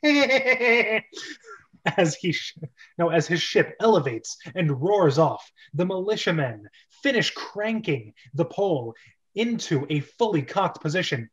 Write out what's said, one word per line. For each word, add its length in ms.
<laughs> 1300
As 200
he 160
sh-, 240
no, 100
as 180
his 140
ship 400
elevates 560
and 260
roars 380
off, 320
the 120
militiamen 800
finish 300
cranking 800
the 100
pole 500
into 560
a 100
fully 420
cocked 380
position. 520